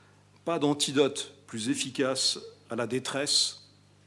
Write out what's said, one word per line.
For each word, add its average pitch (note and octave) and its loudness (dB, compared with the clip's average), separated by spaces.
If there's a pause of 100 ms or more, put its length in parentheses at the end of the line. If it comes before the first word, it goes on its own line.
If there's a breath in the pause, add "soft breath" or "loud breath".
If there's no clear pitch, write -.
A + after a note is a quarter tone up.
(440 soft breath)
Pas E3 0
d'antidote C#3+ 2 (120)
plus A2+ -4
efficace C3+ 0 (300)
à A#2 -4
la A#2 0
détresse, - -2 (360)